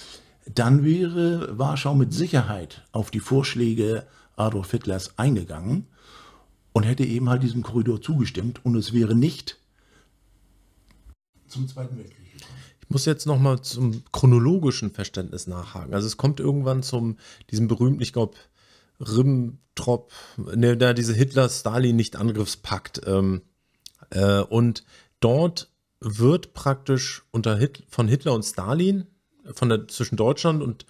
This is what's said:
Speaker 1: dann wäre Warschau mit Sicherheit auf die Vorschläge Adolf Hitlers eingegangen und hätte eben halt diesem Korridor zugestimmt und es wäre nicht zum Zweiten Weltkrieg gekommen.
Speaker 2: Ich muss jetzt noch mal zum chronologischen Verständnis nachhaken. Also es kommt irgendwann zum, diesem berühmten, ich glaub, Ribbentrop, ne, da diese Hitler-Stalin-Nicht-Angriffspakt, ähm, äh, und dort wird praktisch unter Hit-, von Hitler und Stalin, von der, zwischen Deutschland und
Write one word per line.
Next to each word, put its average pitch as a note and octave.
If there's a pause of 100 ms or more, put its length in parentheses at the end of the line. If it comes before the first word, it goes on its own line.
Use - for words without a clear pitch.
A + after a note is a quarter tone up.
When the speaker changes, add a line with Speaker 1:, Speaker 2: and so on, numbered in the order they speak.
(520)
Speaker 1:
dann C3
wäre E3+
Warschau C#3+
mit C3+
Sicherheit A2+
auf A2
die G#2+
Vorschläge A#2 (300)
Adolf G#2+
Hitlers F#2+
eingegangen A2 (840)
und G#2
hätte B2+
eben B2
halt B2+
diesem A#2+
Korridor A2+
zugestimmt A#2+
und A#2+
es G#2+
wäre A#2
nicht - (1900)
zum C3
Zweiten B2+
Weltkrieg -
gekommen. - (220)
Speaker 2:
Ich -
muss C#3+
jetzt D3+
noch C3+
mal C3
zum A#2+ (100)
chronologischen B2+
Verständnis F#2
nachhaken. F2+
Also G2+
es A2
kommt C#3
irgendwann C3+
zum, A#2 (340)
diesem A2+
berühmten, B2+
ich -
glaub, A2+ (640)
Ribbentrop, B2 (240)
ne, A#2
da B2
diese A#2
Hitler-Stalin-Nicht-Angriffspakt, A#2
ähm, F#2+ (680)
äh, G2+
und A#2 (360)
dort D#3 (300)
wird A#2+
praktisch C3+
unter A2
Hit-, A#2+
von A2
Hitler C3+
und A2
Stalin, F3 (460)
von B2
der, A2
zwischen -
Deutschland C#3+
und B2